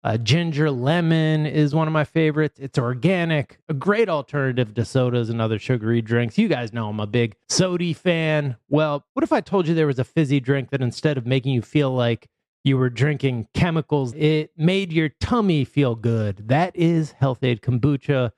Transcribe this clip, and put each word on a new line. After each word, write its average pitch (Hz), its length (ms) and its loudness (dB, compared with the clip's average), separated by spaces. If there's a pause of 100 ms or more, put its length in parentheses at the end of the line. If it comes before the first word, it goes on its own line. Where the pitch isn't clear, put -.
uh, 110 120 0
ginger 151 540 0
lemon 156 720 0
is 151 300 0
one 160 120 2
of 156 60 -4
my 151 120 2
favorites. 156 560 0
It's 135 180 -4
organic, 151 800 -2 (100)
a 165 40 -2
great 196 360 0
alternative 131 680 -2
to 117 100 -2
sodas 123 440 0
and 117 120 -2
other 110 180 0
sugary 117 420 0
drinks. 117 360 0
You 226 100 2
guys 123 260 -2
know 113 160 -4
I'm 107 100 -6
a 104 80 -4
big 117 280 0 (140)
sody 180 440 0
fan. 156 600 -2 (140)
Well, 147 440 0
what 277 100 0
if 330 100 -2
I 240 80 2
told 185 260 0
you 165 80 2
there 156 120 2
was 131 120 -2
a 127 60 0
fizzy 143 340 2
drink 131 300 0
that 139 120 -2
instead 135 360 0
of 117 80 -6
making 131 280 0
you 117 80 2
feel 135 320 0
like 120 360 -2 (360)
you 135 120 4
were 127 120 2
drinking 127 640 -2
chemicals, 147 640 0
it 156 420 0
made 180 340 0
your 160 180 0 (120)
tummy 196 420 0
feel 127 320 0
good? 110 540 -2
That 165 260 0
is 165 360 0
Health 131 320 -2
Aid 120 180 0
Kombucha. 127 760 0